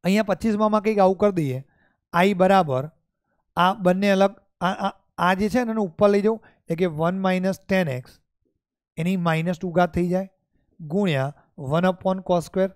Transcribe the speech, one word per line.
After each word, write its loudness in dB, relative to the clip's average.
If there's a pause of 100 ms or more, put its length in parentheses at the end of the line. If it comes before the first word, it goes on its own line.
અહીંયા 2
પચીસમામાં 0
કંઈક 0
આવું 4
કરી 2
દઈએ, -4 (480)
આઈ 4
બરાબર 2 (680)
આ 2
બંને 0
અલગ, 2 (260)
આ, -2 (140)
આ -6 (260)
આ 2
જે -2
છે 0
ને, -6
એને -4
ઉપર 0
લઈ 4
જાઉં, 0 (180)
એટલે -6
કે 0
વન -2
માઇનસ -2
ટેન -2
એક્સ, -10 (760)
એની -2
માઇનસ -2
ટુ -8
ઘાત 0
થઈ 0
જાય, -4 (520)
ગુણ્યા -2 (240)
વન -2
upon -2
cos 2
square. -4